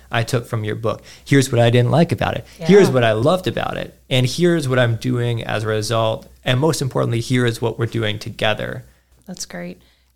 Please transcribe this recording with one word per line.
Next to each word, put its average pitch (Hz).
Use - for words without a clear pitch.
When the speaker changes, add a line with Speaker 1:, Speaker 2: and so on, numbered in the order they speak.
Speaker 1:
I 117
took 120
from 107
your 107
book. 110
Here's 139
what 120
I 120
didn't 120
like 170
about -
it. -
Here's 180
Speaker 2:
Yeah. 127
Speaker 1:
what 123
I 110
loved 151
about -
it. -
And 127
here's 165
what 127
I'm 117
doing 120
as 107
a 107
result. 110
And 131
most 156
importantly, 123
here 123
is 113
what 117
we're 113
doing 107
together." 107
Speaker 2:
That's -
great. 175